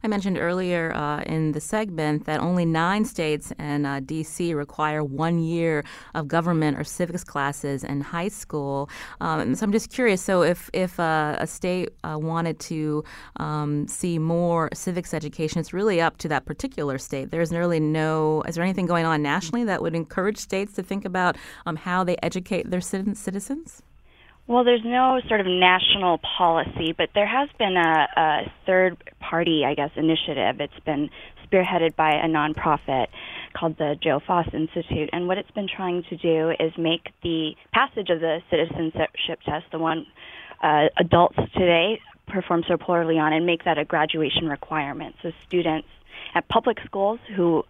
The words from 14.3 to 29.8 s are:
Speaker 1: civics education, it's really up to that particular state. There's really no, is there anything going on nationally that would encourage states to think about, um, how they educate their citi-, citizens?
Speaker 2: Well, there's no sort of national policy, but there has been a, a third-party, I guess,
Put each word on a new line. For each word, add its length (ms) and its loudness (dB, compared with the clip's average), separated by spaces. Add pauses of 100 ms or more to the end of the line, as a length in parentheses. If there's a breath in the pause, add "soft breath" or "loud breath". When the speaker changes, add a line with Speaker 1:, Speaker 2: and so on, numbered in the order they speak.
Speaker 1:
civics 400 -6
education, 460 -4
it's 120 -6
really 280 2
up 180 2
to 100 -6
that 180 -2
particular 520 -6
state. 320 -8
There's 220 0
really 260 2
no, 680 2
is 80 -6
there 80 0
anything 220 0
going 180 2
on 180 2
nationally 420 0
that 180 0
would 120 -2
encourage 440 -2
states 340 -4
to 100 -6
think 220 -6
about, 320 0 (300 loud breath)
um, 100 -4
how 260 -2
they 200 0
educate 480 -4
their 100 -2
citi-, 360 -4
citizens? 680 -8 (640 soft breath)
Speaker 2:
Well, 180 4
there's 200 4
no 440 4
sort 100 2
of 80 0
national 720 4
policy, 720 0
but 220 0
there 120 4
has 300 0
been 200 0
a, 400 4
a 360 2 (140)
third-party, 1000 0
I 100 2
guess, 200 -2